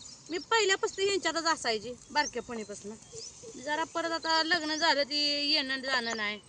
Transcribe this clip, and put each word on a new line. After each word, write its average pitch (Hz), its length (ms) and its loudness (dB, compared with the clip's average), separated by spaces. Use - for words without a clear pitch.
मी 330 80 -2
पहिल्यापासून 392 680 2
ह्यांच्यातच 330 400 2
असायची, 240 480 0
बारक्यापणीपासून. 226 800 -4
जरा 302 220 -2
परत 330 280 -2
आता 320 320 2
लग्न 311 320 2
झालं, 294 280 4
ती 294 480 0
येणं 269 300 0
जाणं 240 360 0
नाही. 208 320 -2